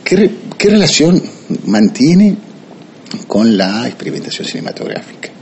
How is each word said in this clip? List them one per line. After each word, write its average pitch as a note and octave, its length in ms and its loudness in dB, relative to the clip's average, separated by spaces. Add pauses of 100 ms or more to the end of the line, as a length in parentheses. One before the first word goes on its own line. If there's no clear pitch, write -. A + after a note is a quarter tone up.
¿qué - 120 0
re-, G3 160 4 (260)
qué G3+ 120 2
relación F3 520 4 (440)
mantiene E3+ 680 4 (920)
con A2 300 2
la G2+ 300 -2
experimentación - 600 -10
cinematográfica? - 800 -12 (120)